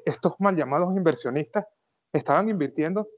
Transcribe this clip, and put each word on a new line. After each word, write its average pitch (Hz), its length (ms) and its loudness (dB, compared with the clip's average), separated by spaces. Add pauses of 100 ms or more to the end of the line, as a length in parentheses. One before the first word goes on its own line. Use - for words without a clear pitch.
estos 160 340 0
mal 196 160 2
llamados 160 400 0
inversionistas 151 680 -2 (480)
estaban 151 360 2
invirtiendo 180 680 -2